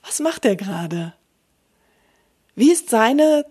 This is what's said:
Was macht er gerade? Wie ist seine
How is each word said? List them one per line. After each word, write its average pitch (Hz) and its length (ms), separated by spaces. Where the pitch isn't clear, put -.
Was - 160
macht 320 260
er 196 100
gerade? 170 580
Wie 277 160
ist - 180
seine 294 600